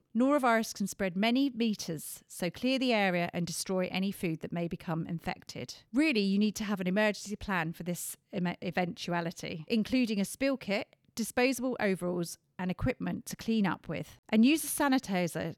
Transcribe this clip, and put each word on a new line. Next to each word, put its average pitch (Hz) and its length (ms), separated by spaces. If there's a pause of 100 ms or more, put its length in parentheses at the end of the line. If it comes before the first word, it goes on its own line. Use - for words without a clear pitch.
(160)
Norovirus 247 560
can 202 140
spread 185 280
many 240 360
meters, 220 760
so - 220
clear 254 300
the 247 160
area 180 400
and 175 120
destroy 185 440
any 190 200
food 165 300
that 165 100
may 170 160
become 165 400
infected. - 680 (180)
Really, 269 280
you 196 180
need 208 180
to 220 80
have 202 160
an 185 60
emergency 208 500
plan 170 380
for - 80
this 175 340 (160)
em-, 175 300
eventuality, 170 1040
including 220 540
a - 20
spill 269 320
kit, - 400 (180)
disposable 247 640
overalls, 180 600 (200)
and 185 120
equipment - 560
to - 100
clean 220 300
up - 220
with, - 300 (100)
and 220 160
use 302 180
a - 60
sanitizer 190 880